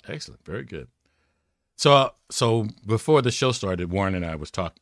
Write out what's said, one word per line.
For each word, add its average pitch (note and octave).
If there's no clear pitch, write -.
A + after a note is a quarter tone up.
Excellent. -
Very D2+
good. C2
So, -
uh, C3+
so A2+
before B2+
the B2
show C3
started, F#2
Warren F#2+
and F2+
I E2
was D2
talk-, F2